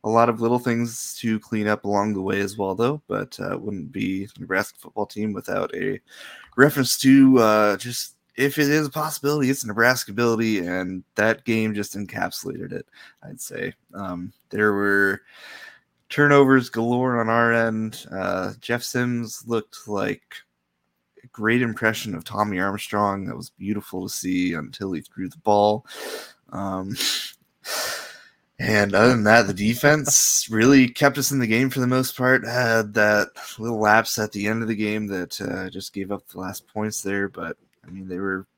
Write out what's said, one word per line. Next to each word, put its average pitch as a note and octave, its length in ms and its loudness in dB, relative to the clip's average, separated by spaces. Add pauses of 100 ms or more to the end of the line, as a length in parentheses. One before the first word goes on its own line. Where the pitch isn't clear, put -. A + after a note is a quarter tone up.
a G#2+ 40 0
lot A#2 180 6
of A#2 140 0
little A#2+ 180 2
things A#2 580 -4
to A2 220 -2
clean G#2+ 260 -4
up G#2 200 0
along G#2 260 0
the G2 100 -4
way G2 200 -2
as G2 160 -6
well, F#2+ 180 -2
though. C3+ 320 0
But, G2+ 320 -6
uh, F#2 140 -6
it F2+ 80 -8
wouldn't F#2 320 -8
be F#2+ 320 -4
the - 160 -18
Nebraska F#2+ 360 -4
football - 280 -8
team G#2+ 260 -6
without G2 420 -6
a G2+ 280 -6 (560)
reference C#3 400 4
to, C3+ 420 8
uh, G#2+ 380 4
just A#2+ 400 -10 (180)
if C#3 220 0
it D3 100 2
is D3+ 200 2
a C3+ 40 -8
possibility, D3 580 -2
it's C#3 140 -2
a A2+ 40 -8
Nebraska A#2 440 2
ability, A2+ 480 0
and F2+ 460 -6 (100)
that A2 300 0
game A2 280 0
just G2+ 220 -6
encapsulated F2+ 760 -8
it, - 120 -10 (380)
I'd - 160 -18
say. - 360 -10 (180)
Um, F#2 400 -10 (160)
there G#2+ 240 0
were G2 480 2 (880)
turnovers C#3 600 6
galore A#2+ 520 0
on A2 80 -2
our A#2 240 4
end. A2 580 -2
Uh, F#2+ 480 -4
Jeff A#2+ 240 -6
Sims A#2+ 640 -4
looked A#2 400 -6
like G#2 480 -6 (880)
a - 40 -20
great A2+ 340 0
impression A2 520 -2
of E2 120 -10
Tommy G#2 340 -2
Armstrong. G2 640 -2
That - 140 -10
was - 140 -14
beautiful F#2+ 540 -8
to - 80 -10
see F2+ 400 -2
until F2 380 -8
he E2 80 -4
threw - 300 -12
the - 80 -20
ball. G#2 480 2 (680)
Um, F#2+ 460 -8 (1600)
and G#2 340 2
other G#2+ 160 6
than A#2 140 2
that, G#2+ 240 8
the G2 60 -4
defense C3+ 960 2
<laughs> A2+ 40 -10
really B2+ 360 6
kept C#3 300 2
us C3+ 140 -2
in C#3 80 -2
the A#2+ 80 0
game A#2+ 220 2
for C3+ 100 -4
the B2 80 2
most C3 280 0
part. B2+ 300 2
Had A2+ 480 0
that G#2+ 360 2 (280)
little A2+ 220 -6
lapse G#2+ 400 2
at G#2+ 120 -2
the G#2 160 -4
end A2+ 140 -2
of A2 60 -6
the A2 80 -2
game G#2+ 320 -4
that, F#2 340 -8
uh, G2 280 -6
just F#2+ 220 -14
gave G2 200 -8
up G2 160 -10
the - 120 -16
last F#2 280 -12
points G#2+ 340 -8
there, G2 260 -4
but, F2 300 -10 (280)
I - 40 -20
mean, F#2 180 -14
they F2+ 120 -10
were F#2+ 260 -6 (120)